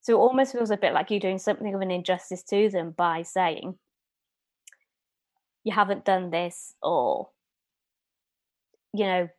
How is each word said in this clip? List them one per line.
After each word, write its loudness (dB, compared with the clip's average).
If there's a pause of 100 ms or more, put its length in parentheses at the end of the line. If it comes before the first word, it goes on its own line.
So 2
it 6
almost 4
feels -2
a 0
bit 0
like 0
you're 0
doing -2
something -4
of -2
an -2
injustice -4
to 2
them -4
by 0
saying, -4 (1900)
"You -2
haven't 2
done 2
this," -4
or, 0 (1600)
you 0
know 0